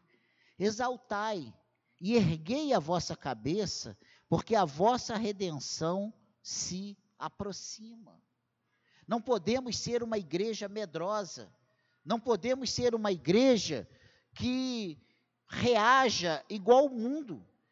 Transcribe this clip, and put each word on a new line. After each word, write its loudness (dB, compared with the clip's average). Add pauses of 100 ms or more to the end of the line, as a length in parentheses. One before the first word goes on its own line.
(580)
exaltai -4 (440)
e 0
erguei 2
a 4
vossa -2
cabeça, -6 (320)
porque 0
a 4
vossa 0
redenção -4 (300)
se -8 (240)
aproxima." -12 (840)
Não -2
podemos 0
ser -2
uma -2
igreja -4
medrosa. -6 (540)
Não -2
podemos 0
ser 0
uma 0
igreja 4 (460)
que -4 (480)
reaja 4
igual 6
ao 4
mundo, -6 (260)